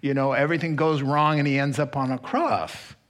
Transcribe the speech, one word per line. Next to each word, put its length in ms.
you 140
know, 180
everything 420
goes 280
wrong 340
and 100
he 120
ends 180
up 180
on 160
a 60
cross. 800